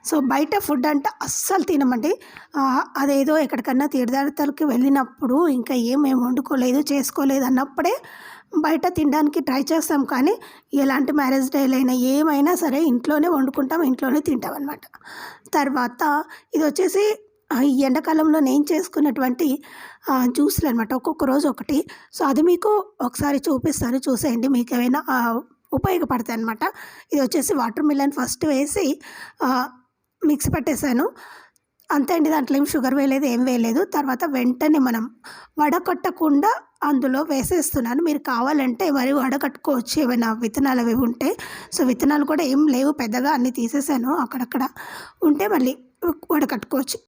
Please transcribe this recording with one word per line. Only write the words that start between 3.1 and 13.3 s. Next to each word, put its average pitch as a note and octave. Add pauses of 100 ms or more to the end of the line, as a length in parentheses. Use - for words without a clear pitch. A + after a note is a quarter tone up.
ఎక్కడికన్నా C4
తీర్థయాత్రలకి C#4+
వెళ్ళినప్పుడు C4+
ఇంకా B3+
ఏం B3
మేము C4
వండుకోలేదు, C4
చేసుకోలేదు C4+
అన్నప్పుడే C#4 (560)
బయట D#4
తినడానికి D#4
ట్రై C4+
చేస్తాం. D4+
కానీ D4+ (360)
ఎలాంటి C#4
మ్యారేజ్ C4+
డేలైనా C4
ఏమైనా C#4+
సరే D4+
ఇంట్లోనే D4
వండుకుంటాం, C#4+